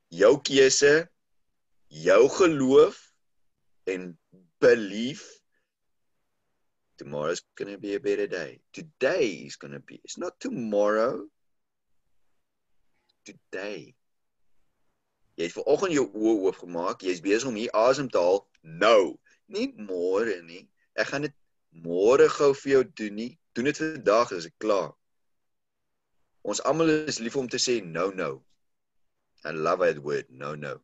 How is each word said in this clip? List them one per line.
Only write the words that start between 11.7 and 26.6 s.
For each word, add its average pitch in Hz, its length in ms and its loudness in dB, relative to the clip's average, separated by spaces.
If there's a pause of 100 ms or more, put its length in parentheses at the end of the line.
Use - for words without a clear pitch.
Today. - 680 -14 (1400)
Jy 85 140 -4
het - 40 -16
vanoggend 147 380 -2
jou 139 220 0
oë 110 220 2 (120)
oopgemaak, 90 560 -6
jy 92 80 -2
is 90 100 -6
besig 110 280 0
om 110 100 -6
hier 120 160 -6
asem 127 340 2
te - 80 -2
haal. 92 300 2 (160)
Nou. 87 560 2 (320)
Nie 233 160 -4 (100)
môre 95 640 -4
nie. 85 220 -20 (340)
Ek - 140 -2
gaan 139 160 -4
dit 147 60 -16 (520)
môre 113 480 4
gou 143 240 4
vir 139 140 -6
jou 131 120 6 (180)
doen 104 180 -8
nie. 123 140 -10 (200)
Doen 123 160 -4
dit 147 80 -2
vandag, 120 560 0
as 85 140 -8
ek - 160 -20
klaar. 98 320 -2 (1500)
Ons - 240 -6